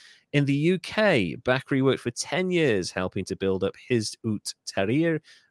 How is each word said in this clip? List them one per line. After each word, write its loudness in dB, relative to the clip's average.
In 4
the 2
U 2
K, 2
Bakri 0
worked 2
for -6
ten -4
years, 2
helping -4
to -6
build 0
up -2
Hizb 0
ut -4
Tahrir. 0